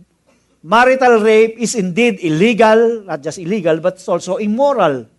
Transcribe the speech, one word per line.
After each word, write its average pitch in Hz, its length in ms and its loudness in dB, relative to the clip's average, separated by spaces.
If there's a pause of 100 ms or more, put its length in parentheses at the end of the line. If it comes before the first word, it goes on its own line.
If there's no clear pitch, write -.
(640)
Marital 240 580 2
rape 220 340 2
is 233 200 -4
indeed 196 440 -2
illegal, 220 840 2
not 160 180 -10
just 147 160 -10
illegal, 170 400 -2
but 180 160 -4
it's - 140 -16
also 180 280 -6
immoral. 208 720 -2 (120)